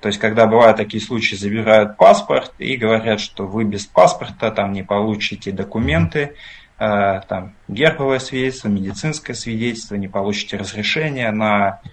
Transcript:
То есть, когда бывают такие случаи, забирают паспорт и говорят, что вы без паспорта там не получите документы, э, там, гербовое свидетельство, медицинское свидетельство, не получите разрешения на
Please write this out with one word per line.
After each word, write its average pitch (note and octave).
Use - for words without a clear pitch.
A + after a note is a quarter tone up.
То A2
есть, G2
когда A2
бывают A2
такие G#2+
случаи, G#2+
забирают G#2+
паспорт F3+
и C3
говорят, A2
что -
вы G#2+
без G2+
паспорта -
там G2
не G2
получите G#2
документы, C#3+
э, G#2
там, F#2
гербовое C3+
свидетельство, C3
медицинское G2+
свидетельство, A2+
не G2+
получите G2+
разрешения A2+
на G#2